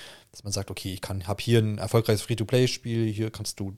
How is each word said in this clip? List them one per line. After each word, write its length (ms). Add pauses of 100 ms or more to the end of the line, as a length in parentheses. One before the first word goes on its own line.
(320)
dass 120
man 100
sagt, 180
„Okay, 220
ich 80
kann, 260
hab 140
hier 180
ein 200
erfolgreiches 420
Free-to-Play-Spiel, 880
hier 200
kannst 280
du 180